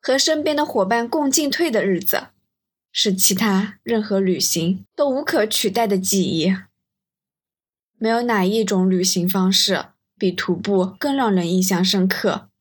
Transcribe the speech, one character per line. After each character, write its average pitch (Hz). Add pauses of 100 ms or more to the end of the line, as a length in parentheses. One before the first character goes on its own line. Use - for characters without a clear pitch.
和 269
身 302
边 302
的 302
伙 233
伴 233
共 294
进 285
退 330
的 220
日 185
子， - (640)
是 -
其 190
他 202
任 226
何 208
旅 185
行 175 (100)
都 285
无 277
可 311
取 269
代 226
的 196
记 190
忆。 170 (1400)
没 220
有 233
哪 220
一 214
种 190
旅 185
行 185
方 185
式 - (320)
比 185
徒 180
步 185
更 277
让 240
人 175
印 185
象 185
深 185
刻。 - (100)